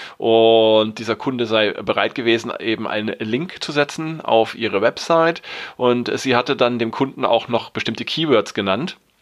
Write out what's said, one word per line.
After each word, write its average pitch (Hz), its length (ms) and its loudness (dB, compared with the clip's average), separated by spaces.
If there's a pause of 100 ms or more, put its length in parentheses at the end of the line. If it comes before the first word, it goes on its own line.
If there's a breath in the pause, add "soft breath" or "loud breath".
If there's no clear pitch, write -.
(180 loud breath)
und 110 800 4
dieser 113 180 -4
Kunde 123 300 -4
sei 107 280 2
bereit 107 420 -2
gewesen, 113 440 0
eben 107 280 -4
einen 107 320 -4
Link 123 440 -4
zu - 80 -6
setzen 156 480 -2
auf 113 360 2
ihre 98 260 -2
Website 165 640 0 (320 loud breath)
und 123 420 0
sie 127 180 0
hatte 123 200 0
dann 120 240 2
dem 113 100 -2
Kunden 135 340 -4
auch 117 260 2
noch 117 200 -2
bestimmte 117 340 -6
Keywords 143 520 0
genannt, 104 420 -2 (240)